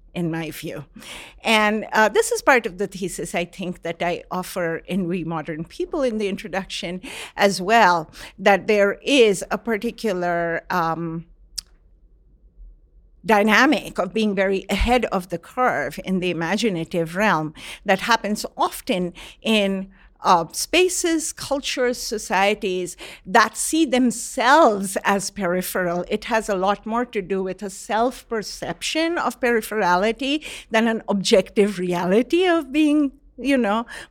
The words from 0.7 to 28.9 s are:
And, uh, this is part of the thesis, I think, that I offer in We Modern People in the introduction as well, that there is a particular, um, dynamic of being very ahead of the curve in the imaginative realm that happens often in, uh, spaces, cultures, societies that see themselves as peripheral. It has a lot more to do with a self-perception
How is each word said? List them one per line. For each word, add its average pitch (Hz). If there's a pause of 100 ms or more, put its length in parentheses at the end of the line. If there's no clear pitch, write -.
And, 214
uh, 214
this 427
is 466
part 240
of 180
the 202
thesis, 185
I 175
think, 175
that 170
I 170
offer 175
in 185
We 175
Modern 160
People 349
in 220
the 208
introduction 185 (340)
as 202
well, 180 (260)
that 190
there 202
is 226
a 208
particular, 185
um, 165 (2000)
dynamic 208
of 180
being 214
very 190
ahead 220
of 185
the 170
curve 156
in 185
the 180
imaginative 170
realm 170 (320)
that 190
happens 214 (120)
often 185 (280)
in, 196 (340)
uh, 170
spaces, 339
cultures, 262
societies 196 (280)
that 220
see 320
themselves 240
as 196
peripheral. 180
It 214
has 220
a 202
lot 190
more 233
to 214
do 190
with 190
a 196
self-perception 247